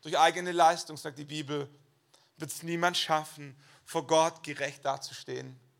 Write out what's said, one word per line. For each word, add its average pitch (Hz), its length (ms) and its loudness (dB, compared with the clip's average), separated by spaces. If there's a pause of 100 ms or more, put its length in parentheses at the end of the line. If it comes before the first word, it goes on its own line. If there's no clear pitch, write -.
Durch 156 180 -2
eigene 170 340 4
Leistung, 165 440 4
sagt 139 220 -10
die 147 80 -12
Bibel, 147 420 -6 (680)
wird's - 240 -10
niemand 170 340 0
schaffen, 151 640 -4 (240)
vor 156 220 -4
Gott 160 360 4
gerecht 143 440 -8
dazustehen. 131 760 -8 (200)